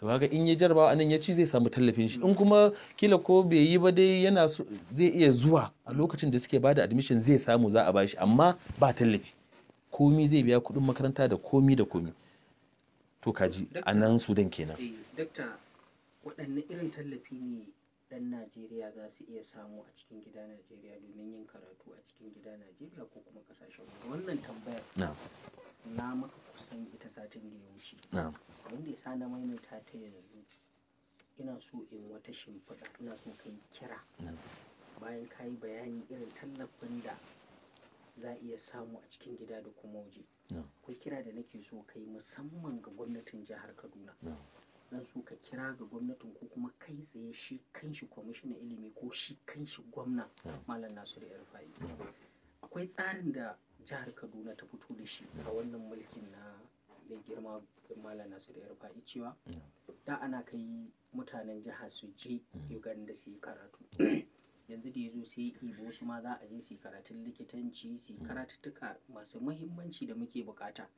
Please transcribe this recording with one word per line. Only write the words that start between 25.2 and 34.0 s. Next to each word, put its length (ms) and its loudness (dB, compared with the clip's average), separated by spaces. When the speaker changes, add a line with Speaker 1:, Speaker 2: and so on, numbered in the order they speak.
Speaker 2:
na 180 -8
maka 200 -10
kusan 400 -18
ita 140 -20
satin 420 -20
da 60 -20
ya 180 -20
wuce. 220 -20
Speaker 1:
Na'am. 220 -8
Speaker 2:
Abin 160 -14
da 60 -14
ya 60 -14
sa 200 -16
na 100 -10
maimaita 540 -14
ta 160 -20
yanzu, 480 -20
ina 200 -14
so 200 -18
in 220 -18
wata 200 -20
shimfiɗa, 540 -20
ina 160 -16
so 220 -20
ka 100 -20
yi 100 -18
kira. 260 -18